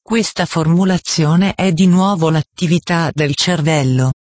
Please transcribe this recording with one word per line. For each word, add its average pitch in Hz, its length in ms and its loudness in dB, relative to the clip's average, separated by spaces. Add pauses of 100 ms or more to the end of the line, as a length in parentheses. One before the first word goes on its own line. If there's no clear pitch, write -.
Questa 220 460 -2
formulazione 170 1080 0
è 190 180 0
di 180 160 2
nuovo 180 420 2
l'attività 165 800 -2
del 143 220 -2
cervello, 143 760 0 (260)